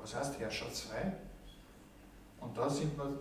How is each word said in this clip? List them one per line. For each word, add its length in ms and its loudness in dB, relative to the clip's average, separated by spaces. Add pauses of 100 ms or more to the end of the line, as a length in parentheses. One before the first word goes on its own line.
Was 140 -6
heißt 240 2
herrschaftsfrei? 760 0 (1300)
Und 180 -2
da 120 8
sind 280 4
wir 240 0